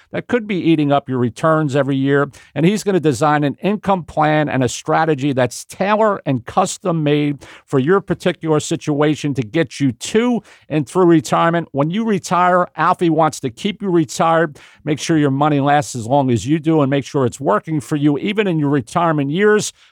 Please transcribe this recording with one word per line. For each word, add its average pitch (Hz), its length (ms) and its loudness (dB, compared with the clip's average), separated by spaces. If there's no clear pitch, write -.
that - 180 -10
could 233 200 -2
be 208 80 -4
eating 156 360 2
up 143 160 0
your 127 120 -2
returns 151 560 0
every 139 200 0
year. 139 360 0
And 147 100 2
he's 202 180 2
gonna 190 160 0
design 147 440 2
an 139 180 -2
income 190 440 -2
plan 151 420 0
and 131 160 0
a 120 60 0
strategy 156 640 -2
that's 123 320 -2
tailored 208 600 0
and 131 200 -2
custom 175 580 -2
made 147 420 0
for 147 120 -2
your 165 220 2
particular 160 600 -2
situation 151 760 -2
to 127 100 -2
get 147 380 -4
you 139 100 2
to 233 500 0
and 151 180 -2
through - 180 2
retirement. 170 680 2
When 143 160 -2
you 220 160 -4
retire, 180 640 0
Alfie 170 320 0
wants 156 320 0
to 135 80 -4
keep - 320 -6
you 202 80 -4
retired, 165 680 0
make 147 120 -2
sure 165 200 0
your 147 120 2
money 143 300 0
lasts 143 340 0
as 110 140 -8
long 131 240 2
as 110 160 0
you 156 100 2
do, 156 240 2
and 135 80 2
make 139 140 -2
sure 135 220 -2
it's 113 140 -6
working 160 420 -2
for - 160 -4
you, 143 200 2
even 202 300 -2
in 170 100 0
your 147 120 0
retirement 147 600 0
years. 208 440 2